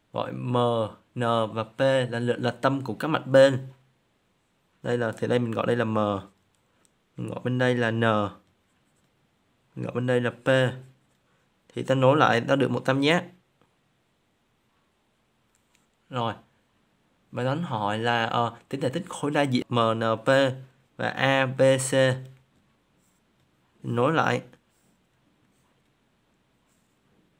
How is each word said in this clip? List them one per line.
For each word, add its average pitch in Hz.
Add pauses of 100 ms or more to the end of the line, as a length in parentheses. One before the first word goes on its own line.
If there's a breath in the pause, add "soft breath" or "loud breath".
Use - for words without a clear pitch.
(120)
Gọi 117
M, 127 (580)
N 123 (280)
và 110
P -
là 131
lượt, 120
là 120
tâm 135
của 123
các -
mặt 131
bên. 135 (1200)
Đây 123
là, 113
thì 113
đây 120
mình 120
gọi 110
đây 120
là 120
M. 110 (1200)
Mình 120
gọi -
bên 123
đây 127
là 117
N. 113 (1700)
Mình 127
gọi 117
bên 123
đây 123
là 120
P. - (1200)
Thì 123
ta 131
nối 131
lại, 117
ta 135
được 127
một 120
tam 135
giác. 156 (2750)
Rồi. 117 (960)
Bài 123
toán 147
hỏi 110
là, 117
ờ, 117 (120)
tính 143
thể 139
tích 170
khối -
đa 147
diện 123
M 120 (160)
N 113 (220)
P - (680)
và 120
A 135
B 131 (280)
C. - (1900)
Nối 127
lại. 123 (3000)